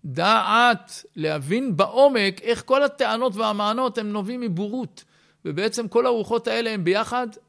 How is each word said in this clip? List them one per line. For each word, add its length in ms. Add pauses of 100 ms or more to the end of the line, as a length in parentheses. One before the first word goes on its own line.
דעת, 960 (120)
להבין 600
בעומק 680
איך 240
כל 160
הטענות 540
והמענות 640
הם 100
נובעים 320
מבורות. 640 (400)
ובעצם 440
כל 180
הרוחות 400
האלה 240
הם 140
ביחד 420 (220)